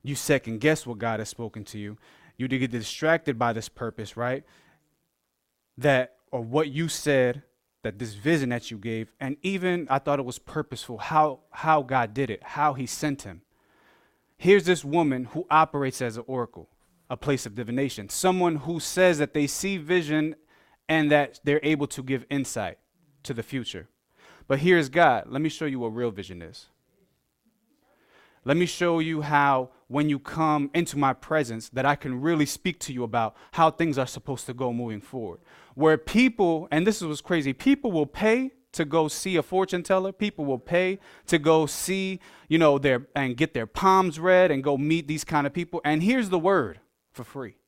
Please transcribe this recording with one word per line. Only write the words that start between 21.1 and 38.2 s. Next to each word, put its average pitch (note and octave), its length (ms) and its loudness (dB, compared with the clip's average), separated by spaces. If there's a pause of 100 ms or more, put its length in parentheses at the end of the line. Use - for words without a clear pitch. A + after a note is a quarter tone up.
that D3 320 4
they're C#3+ 200 2
able D3 240 0
to C3+ 160 -10
give C3 260 -4
insight A#2+ 480 -4 (460)
to C3+ 100 -10
the A2+ 100 -6
future. A#2 460 -8 (580)
But C3+ 120 0
here's D#3+ 320 4
God. C#3+ 380 4
Let C3 120 -6
me D#3 80 -2
show D3+ 160 -6
you C3+ 160 -6
what A2 140 -4
real A#2+ 160 -2
vision F#2 320 -14
is. - 240 -20 (1800)
Let C#3 120 2
me F3 100 2
show E3+ 340 0
you D#3+ 200 -2
how, C#3+ 500 2 (180)
when D3 200 0
you C#3+ 100 0
come D3+ 540 0
into E3 240 -2
my C#3 160 2
presence, A#2 580 -4
that C3 140 -4
I C#3+ 100 4
can B2+ 260 -6
really D3+ 260 2
speak - 340 -6
to C#3+ 120 -10
you B2 100 -6
about A2+ 340 -2 (160)
how D#3+ 180 6
things D#3 280 -2
are B2+ 80 0
supposed - 400 -10
to B2+ 80 -10
go B2+ 180 -4
moving A#2 280 -6
forward. G#2+ 400 -12 (340)
Where D#3 240 6
people, F#3+ 720 2
and D#3+ 160 2
this G#3+ 160 0
is E3 60 -6
what's D3+ 120 -6
crazy, C#3+ 320 -2
people C4 400 0
will D3+ 140 0
pay A#3 460 0 (200)